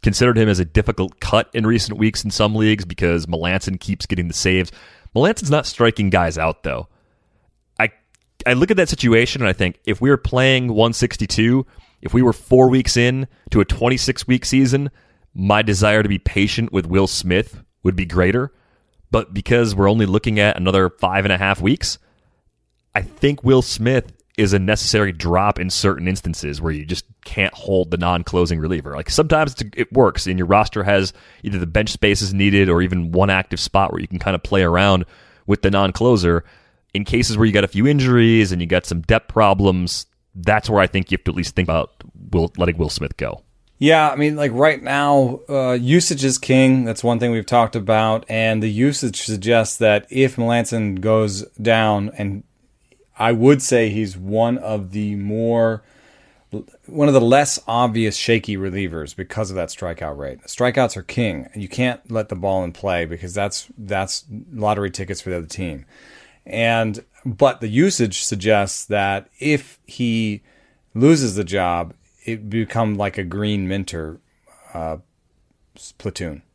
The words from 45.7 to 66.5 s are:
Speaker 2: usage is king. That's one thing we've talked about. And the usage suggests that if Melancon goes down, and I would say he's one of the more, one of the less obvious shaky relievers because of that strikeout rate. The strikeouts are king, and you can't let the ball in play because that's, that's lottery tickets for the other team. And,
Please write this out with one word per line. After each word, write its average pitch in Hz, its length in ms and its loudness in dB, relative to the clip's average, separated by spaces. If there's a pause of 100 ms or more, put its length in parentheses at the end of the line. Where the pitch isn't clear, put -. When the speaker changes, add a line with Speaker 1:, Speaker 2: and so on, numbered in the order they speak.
Speaker 2:
usage 135 520 0
is 131 140 0
king. 131 460 4
That's 113 200 -6
one 120 160 0
thing 120 120 0
we've 113 140 -2
talked 117 300 2
about. 110 540 0
And 110 320 0
the 107 100 -2
usage 123 500 -2
suggests 110 560 0
that 107 340 2
if 131 240 0
Melancon 113 680 -2
goes 107 400 0 (180)
down, 107 580 2
and 101 260 -6 (760)
I 113 120 2
would 127 320 4
say 117 260 2
he's 101 260 -4
one 110 440 -2
of 104 320 -8
the 104 240 -4
more, 113 680 -2 (1040)
one 147 220 0
of 143 80 4
the 131 40 8
less 131 480 2
obvious 113 480 0
shaky 107 420 -2
relievers 92 580 -6
because 95 340 -8
of 95 60 -10
that 87 140 -6
strikeout 80 460 -10
rate. 69 280 -14
The - 40 -20
strikeouts 123 480 -2
are 95 60 -12
king, 87 500 -4
and 107 120 -10
you 92 40 -10
can't 123 440 -4
let 110 180 -4
the 104 60 -8
ball 95 280 -2
in 85 100 -8
play 87 320 -4
because 85 280 -12
that's, 101 320 -6 (100)
that's 98 480 -8 (300)
lottery 104 380 -4
tickets 95 280 -10
for 92 120 -10
the 87 60 -6
other 82 100 -10
team. 80 400 -10 (580)
And, 113 580 -2 (220)